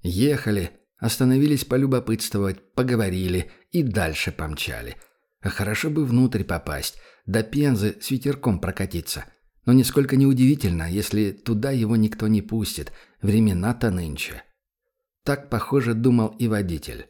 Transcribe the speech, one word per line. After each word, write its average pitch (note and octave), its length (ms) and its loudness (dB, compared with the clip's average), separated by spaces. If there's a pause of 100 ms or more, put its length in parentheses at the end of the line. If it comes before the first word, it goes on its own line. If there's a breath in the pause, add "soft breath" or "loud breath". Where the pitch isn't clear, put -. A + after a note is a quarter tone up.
Ехали, G#2 680 0 (280)
остановились C3 640 2
полюбопытствовать, A2+ 1080 -2
поговорили F#2 760 0 (220 soft breath)
и F3 100 2
дальше F2 480 -2
помчали. B1+ 640 -8 (440 soft breath)
А - 80 -4
хорошо G#2 420 -2
бы D3+ 140 0
внутрь A#2 400 2
попасть, - 540 -6 (280 soft breath)
до G#2+ 160 0
Пензы A2 580 0
с - 100 -8
ветерком C3 500 -2
прокатиться. F2+ 640 -6 (400)
Но A#2+ 80 4
нисколько C3 440 4
не C3+ 100 6
удивительно, B2+ 640 2
если G#2 440 0
туда A#2 400 -2
его A2+ 240 2
никто G#2+ 320 2
не G#2+ 120 4
пустит. G#2 520 -6 (280 soft breath)
Времена-то G#2+ 680 2
нынче. F2 540 -6 (800)
Так, C#3 260 -4
похоже, A#2+ 440 0
думал B2 440 2
и A#2+ 80 -2
водитель. G2+ 640 -4